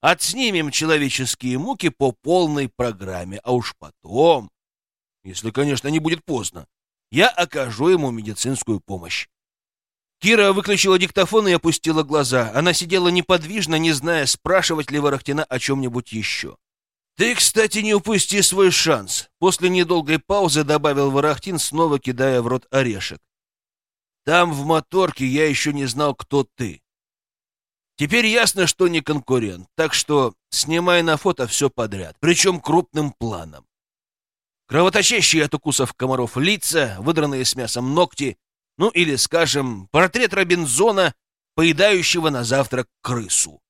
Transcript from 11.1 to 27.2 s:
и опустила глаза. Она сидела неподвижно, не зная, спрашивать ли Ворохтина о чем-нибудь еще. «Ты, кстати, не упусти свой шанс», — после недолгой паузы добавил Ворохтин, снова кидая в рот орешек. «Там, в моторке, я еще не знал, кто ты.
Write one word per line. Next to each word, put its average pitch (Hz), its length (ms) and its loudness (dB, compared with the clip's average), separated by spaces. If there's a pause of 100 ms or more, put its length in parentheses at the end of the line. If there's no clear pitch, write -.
и 180 40 4
опустила 160 500 0
глаза. 131 520 0
Она 160 200 2
сидела 180 340 0
неподвижно, 175 680 0
не 160 160 2
зная, 147 340 0
спрашивать 165 640 -2
ли 143 80 -2
Ворохтина 143 460 -2
о 127 140 -6
чем-нибудь 127 540 -4
еще. - 460 -8 (580)
«Ты, 233 180 2
кстати, 220 440 0
не 214 160 0
упусти 202 480 0
свой 185 280 4
шанс», — 123 680 -2
после 180 320 2
недолгой 165 480 0
паузы 160 460 0
добавил 143 460 2
Ворохтин, 147 480 -2
снова 151 400 0
кидая 127 440 0
в 117 40 -2
рот 127 240 -4
орешек. 113 500 -4 (1040)
«Там, 170 280 2
в 139 140 -6
моторке, 160 600 0
я 143 220 2
еще 147 240 -2
не 143 140 -4
знал, 135 280 -2
кто 139 300 -2
ты. 95 380 -12 (1120)